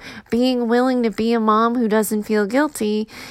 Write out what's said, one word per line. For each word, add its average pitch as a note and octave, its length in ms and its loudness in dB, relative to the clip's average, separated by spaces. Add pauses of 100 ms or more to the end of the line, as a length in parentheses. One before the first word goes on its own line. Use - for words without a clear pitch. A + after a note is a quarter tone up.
(320)
being A#3+ 360 2
willing B3 360 2
to A3 80 0
be A3+ 220 0
a A#3 60 2
mom A3 360 2
who A#3+ 120 0
doesn't G#3+ 360 0
feel G#3 240 0
guilty, A3 600 -2 (240)